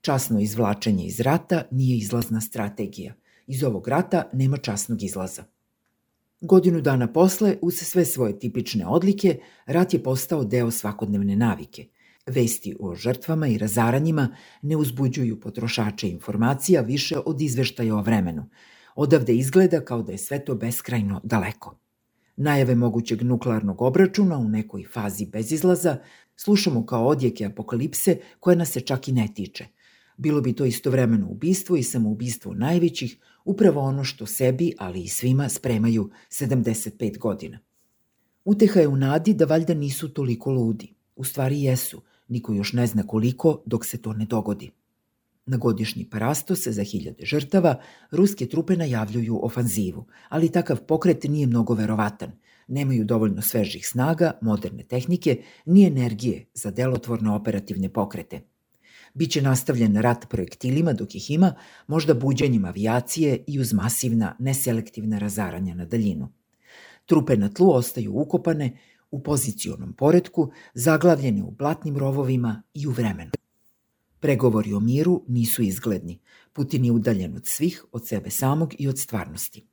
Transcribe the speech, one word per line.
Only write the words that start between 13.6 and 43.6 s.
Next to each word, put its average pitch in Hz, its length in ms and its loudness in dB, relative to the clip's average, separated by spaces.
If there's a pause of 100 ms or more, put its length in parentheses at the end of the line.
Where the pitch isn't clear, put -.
ne 151 140 -2
uzbuđuju 127 640 -2
potrošače 107 680 -4
informacija 120 720 0
više 135 460 -2
od 143 140 -4
izveštaja 120 560 -2
o 104 60 0
vremenu. 92 420 0 (500)
Odavde 135 400 4
izgleda 147 500 4
kao 117 180 -4
da 95 100 -8
je 98 60 -8
sve 139 260 -6
to 135 100 -4
beskrajno 113 680 -4
daleko. 104 540 -4 (580)
Najave 139 380 2
mogućeg 117 480 0
nuklearnog 117 600 0
obračuna 185 560 4
u 113 100 0
nekoj 107 440 -4
fazi 104 340 -6
bezizlaza 156 680 0 (400)
slušamo 175 500 2
kao 120 200 0
odjeke 131 380 0
apokalipse 117 720 -2 (220)
koja 180 160 6
nas 170 140 0
se 127 100 -4
čak 131 280 -4
i 135 40 0
ne 113 220 2
tiče. - 320 -10 (500)
Bilo 147 240 0
bi 123 120 0
to 123 120 -2
istovremeno 117 640 2
ubistvo 170 480 0
i 139 60 0
samoubistvo 113 720 -2
najvećih, 160 640 0 (260)
upravo 190 360 4
ono 135 240 -2
što - 220 -8
sebi, 131 520 0
ali 92 240 -8
i 87 60 -10
svima, 131 400 0
spremaju 110 640 0 (180)
sedamdeset 113 680 -2
pet 104 200 -4
godina. - 400 -6 (840)
Uteha 208 360 4
je 151 80 6
u 139 80 2
nadi 151 380 2
da 156 100 4
valjda 160 300 2
nisu 143 340 -4
toliko 131 420 -4
ludi. 113 440 -2 (220)
U 135 80 -12
stvari 139 380 -2
jesu, 127 400 -2 (260)
niko 117 240 -4
još 104 200 -2
ne 120 140 2
zna 104 200 0
koliko 127 600 0